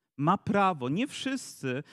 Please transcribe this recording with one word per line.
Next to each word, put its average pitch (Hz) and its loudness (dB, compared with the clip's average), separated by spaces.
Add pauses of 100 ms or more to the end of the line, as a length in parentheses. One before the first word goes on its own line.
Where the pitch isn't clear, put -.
(160)
ma 160 2
prawo, 190 2
nie 190 0
wszyscy, 151 -6 (100)